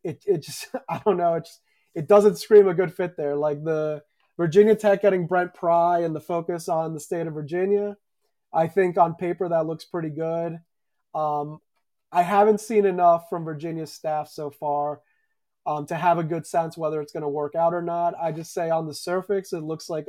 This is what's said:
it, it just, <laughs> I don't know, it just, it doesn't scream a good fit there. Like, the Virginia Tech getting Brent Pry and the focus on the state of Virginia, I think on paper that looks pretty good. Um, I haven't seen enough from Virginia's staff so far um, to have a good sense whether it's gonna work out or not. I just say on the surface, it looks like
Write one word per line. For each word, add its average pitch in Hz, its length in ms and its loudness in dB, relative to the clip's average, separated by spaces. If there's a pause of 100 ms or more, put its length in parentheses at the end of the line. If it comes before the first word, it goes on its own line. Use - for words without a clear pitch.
it, - 240 -10
it 175 160 0
just, - 260 -14 (100)
<laughs> - 100 -14
I 160 140 -6
don't 196 140 2
know, 175 160 0
it 165 120 -4
just, - 140 -20 (360)
it 160 120 -8
doesn't 202 300 8
scream 208 300 8
a 180 80 0
good 170 180 0
fit 180 240 -6
there. 143 180 -4
Like, 147 280 -2
the 156 400 -4 (340)
Virginia 196 380 6
Tech 202 260 2
getting 185 240 2
Brent 180 300 -2
Pry 170 460 2
and 165 140 -2
the 147 60 -10
focus 170 480 -6
on 160 240 -2
the 151 60 -10
state 165 260 -6
of 160 80 -8
Virginia, 190 640 -2 (560)
I 165 140 0
think 180 320 0
on 165 160 2
paper 175 340 -4
that 165 160 0
looks 160 200 -8
pretty 165 240 -6
good. 165 500 -6 (560)
Um, 151 440 -4 (520)
I 175 100 2
haven't 202 400 4
seen 208 240 2
enough 175 420 4
from 170 160 -6
Virginia's 160 480 -8
staff 151 380 -6
so 147 220 -10
far 147 500 -6 (640)
um, 151 220 -4
to 175 80 -8
have 170 220 2
a 170 60 -2
good 160 220 -4
sense 165 320 -4
whether 156 240 -4
it's 147 120 -12
gonna 156 160 -6
work 147 260 -4
out 165 180 2
or 175 80 -4
not. 170 380 -2
I 165 120 -4
just 160 220 -12
say 170 160 -4
on 160 180 -2
the 147 60 -10
surface, 185 600 -6
it 170 80 -6
looks 156 280 -10
like 156 200 -6